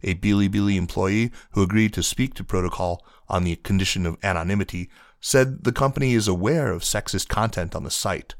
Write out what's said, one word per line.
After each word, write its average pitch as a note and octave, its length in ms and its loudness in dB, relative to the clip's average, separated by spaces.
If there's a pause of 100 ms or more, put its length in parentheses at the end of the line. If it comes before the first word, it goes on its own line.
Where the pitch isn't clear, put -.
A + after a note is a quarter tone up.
A F#2+ 120 0
Bilibili G2+ 600 2
employee F#2+ 540 0 (220)
who G2 100 2
agreed G#2+ 320 4
to - 80 -4
speak - 320 -2
to - 100 -10
Protocol F2+ 600 -2 (240)
on F#2 160 0
the E2+ 120 0
condition F#2+ 500 0
of E2 180 -4
anonymity F#2 680 -2 (300)
said C3 440 2
the B2 80 2
company C#3 420 2
is G#2+ 120 2
aware G#2 460 0
of E2 100 -4
sexist - 460 -2
content G#2+ 480 -2
on - 80 -6
the C#2 60 -6
site. - 500 -4